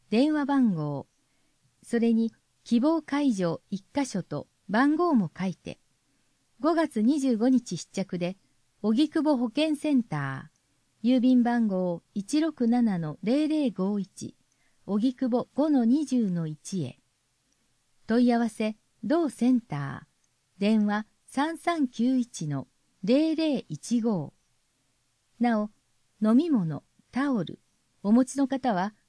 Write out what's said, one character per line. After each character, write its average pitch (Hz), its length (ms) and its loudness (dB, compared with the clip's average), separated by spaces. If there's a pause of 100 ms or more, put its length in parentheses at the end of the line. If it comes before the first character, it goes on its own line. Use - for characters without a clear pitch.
(100)
電 277 220 4
話 294 120 0
番 254 300 2
号。 147 320 -6 (720)
そ - 180 -2
れ 233 140 4
に、 226 180 0 (320)
希 233 180 2
望 311 200 2
会 285 320 0
場 180 280 -2 (100)
一 190 200 -8
箇 277 140 -2
所 196 160 -6
と - 260 -10 (220)
番 269 260 2
号 330 200 2
も 190 200 2
書 185 120 -6
い 175 80 -6
て。 - 240 -16 (800)
五 311 160 2
月 302 260 0
二 277 180 2
十 262 160 0
五 226 140 2
日 247 260 0
必 - 160 -12
着 190 280 -6
で、 175 180 -6 (460)
荻 226 260 2
窪 302 260 0
保 240 140 -2
健 302 260 0
セ 302 200 -2
ン 233 80 2
タ 139 480 -8 (520)
ー。 247 120 4
郵 254 40 2
便 247 220 4
番 233 260 2
号 185 360 -2 (100)
一 220 260 -2
六 311 280 0
七 226 320 2
の 156 240 -6
零 285 240 0
零 294 240 0
五 196 280 -4
一。 - 360 -12 (500)
荻 214 300 0
窪 247 400 -2
五 302 140 0
の 262 160 2
二 277 200 2
十 240 240 0
の 170 160 -2
一 156 380 -8
へ。 - 160 -10 (1080)
問 240 200 2
い 240 80 4
合 233 60 2
わ 233 100 0
せ、 214 260 -6 (280)
同 294 260 0
セ 247 220 0
ン 247 100 2
タ 139 460 -10 (500)
ー。 190 40 -8
電 208 240 2
話 208 200 -2 (200)
三 302 320 -4
三 330 300 0
九 254 300 0
一 226 300 -6
の 139 200 -6 (360)
零 294 320 2
零 302 340 -2
一 226 320 -4
五。 185 320 -4 (1080)
な 233 220 0
お、 214 80 -6 (520)
飲 214 140 4
み 330 140 4
物、 175 340 -2 (280)
タ 277 220 -2
オ 202 100 0
ル、 - 160 -10 (440)
お 202 80 0
持 254 140 6
ち - 120 -8
の 277 100 0
方 262 260 -2
は 190 200 -2 (160)